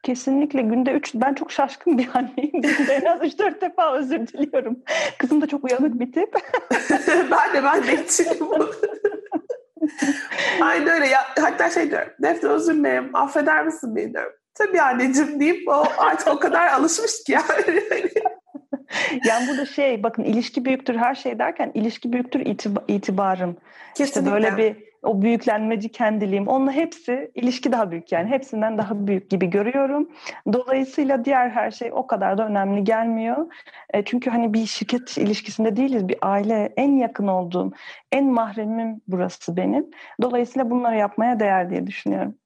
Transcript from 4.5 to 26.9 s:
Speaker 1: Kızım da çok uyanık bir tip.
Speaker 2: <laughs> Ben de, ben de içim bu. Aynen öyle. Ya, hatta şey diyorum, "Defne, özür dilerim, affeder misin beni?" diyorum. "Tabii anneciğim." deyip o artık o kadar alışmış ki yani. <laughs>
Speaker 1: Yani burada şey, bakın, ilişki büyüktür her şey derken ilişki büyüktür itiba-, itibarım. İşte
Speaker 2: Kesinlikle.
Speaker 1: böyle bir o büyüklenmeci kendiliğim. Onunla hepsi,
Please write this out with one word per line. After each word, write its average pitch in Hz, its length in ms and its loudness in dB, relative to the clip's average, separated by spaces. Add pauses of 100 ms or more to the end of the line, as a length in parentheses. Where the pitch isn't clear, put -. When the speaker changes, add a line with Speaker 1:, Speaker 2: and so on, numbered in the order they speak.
Speaker 1:
Kızım 285 240 2
da 302 60 0
çok 285 160 -4
uyanık 247 360 2
bir 247 120 -4
tip. 403 300 0
Speaker 2:
<laughs> - 20 -18 (640)
Ben 339 440 4
de, 269 100 2
ben 294 200 4
de 262 200 2
içim - 360 0
bu. 151 300 0 (1900)
Aynen 302 260 2
öyle. 320 200 4
Ya, 262 120 4 (220)
hatta 330 280 2
şey 330 220 0
diyorum, - 300 -4
"Defne, 330 280 2
özür - 240 2
dilerim, 262 400 2
affeder 302 520 2
misin 262 300 -4
beni?" - 180 -4
diyorum. - 200 -6 (200)
"Tabii 381 280 2
anneciğim." 262 580 2
deyip 320 280 2
o 294 160 4 (140)
artık 320 300 2
o 302 120 2
kadar - 280 4
alışmış 320 560 0
ki - 80 -2
yani. 339 560 2
<laughs> - 260 -2 (1120)
Speaker 1:
Yani 233 240 2
burada 277 160 -2
şey, 254 380 0
bakın, 226 200 -2
ilişki 240 420 -2
büyüktür 262 300 -2
her 247 200 2
şey 240 240 -6
derken - 340 -2
ilişki 226 400 -4
büyüktür 247 260 -2
itiba-, 202 480 -4
itibarım. 190 680 -2 (340)
İşte 285 140 0
Speaker 2:
Kesinlikle. - 260 0
Speaker 1:
böyle 214 260 2
bir 214 360 0 (100)
o 202 180 0
büyüklenmeci 220 680 0
kendiliğim. 202 580 0
Onunla 269 240 2
hepsi, 277 640 -4